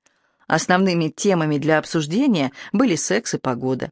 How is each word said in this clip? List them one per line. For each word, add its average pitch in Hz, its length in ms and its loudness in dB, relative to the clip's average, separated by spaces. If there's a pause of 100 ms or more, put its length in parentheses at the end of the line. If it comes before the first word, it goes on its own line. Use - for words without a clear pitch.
(460)
Основными 175 640 2
темами 160 480 0
для 147 200 2
обсуждения 160 760 0 (200)
были 202 240 2
секс - 380 -2
и 151 40 -4
погода. 131 540 -4